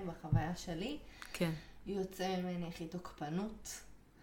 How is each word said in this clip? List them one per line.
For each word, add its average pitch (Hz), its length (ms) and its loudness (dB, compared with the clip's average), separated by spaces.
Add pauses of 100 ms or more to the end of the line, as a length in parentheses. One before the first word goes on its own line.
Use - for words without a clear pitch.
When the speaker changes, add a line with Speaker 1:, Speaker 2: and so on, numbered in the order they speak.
Speaker 1:
בחוויה 165 480 4
שלי, 196 420 -2 (360)
Speaker 2:
כן. 170 180 4 (340)
Speaker 1:
יוצא 190 520 2
ממני 180 300 0
הכי 165 200 -4
תוקפנות, 175 920 -2 (420)